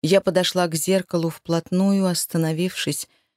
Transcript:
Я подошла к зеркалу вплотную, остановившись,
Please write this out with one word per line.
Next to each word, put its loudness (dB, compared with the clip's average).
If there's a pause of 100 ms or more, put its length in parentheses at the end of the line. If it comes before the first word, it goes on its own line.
Я 4
подошла 0
к -4
зеркалу 0
вплотную, 0
остановившись, -2 (280)